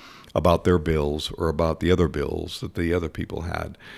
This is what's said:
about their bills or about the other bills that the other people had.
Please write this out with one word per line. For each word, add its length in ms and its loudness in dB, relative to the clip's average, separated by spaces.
about 300 4
their 120 6
bills 600 0
or 100 0
about 320 0
the 100 2
other 180 4
bills 520 -6
that 140 -10
the 180 0
other 160 0
people 340 -8
had. 360 -6